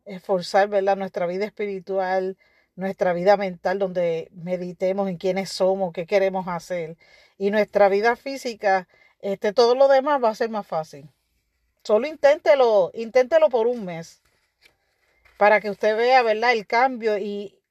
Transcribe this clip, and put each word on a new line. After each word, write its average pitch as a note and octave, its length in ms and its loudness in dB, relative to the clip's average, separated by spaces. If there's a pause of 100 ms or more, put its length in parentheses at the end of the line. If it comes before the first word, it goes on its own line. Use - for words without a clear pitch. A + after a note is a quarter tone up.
esforzar, F#3+ 640 -2
¿verdad? G3 300 0
Nuestra F#3 300 -6
vida F#3 180 -4
espiritual, F#3+ 920 -6 (380)
nuestra F#3 380 -4
vida F#3 240 4
mental, F#3+ 400 -4
donde F3 540 -2
meditemos F#3 760 -6
en F3+ 100 -6
quiénes F#3 340 -4
somos, F#3+ 420 -2
qué E3+ 140 -8
queremos F#3+ 400 -2
hacer, E3+ 500 -10 (400)
y G3+ 140 -4
nuestra G3+ 360 2
vida G#3 280 2
física, G#3 720 -4 (320)
este, G3+ 340 -4
todo A#3+ 220 4
lo C#4 120 6
demás C4+ 360 2
va A3 60 2
a A3 60 -2
ser A3+ 140 -4
más G#3+ 160 -8
fácil. D#3 420 -10 (760)
Solo A3+ 240 0
inténtelo, C#4 880 4
inténtelo B3+ 540 2
por A#3 180 0
un A#3+ 180 -4
mes, E3 380 -14 (1120)
para G#3 240 4
que G#3 80 -8
usted G#3+ 260 -2
vea, B3 280 4
¿verdad? A3+ 300 0
El G#3+ 120 -4
cambio, A3+ 540 0
y, G3+ 520 -10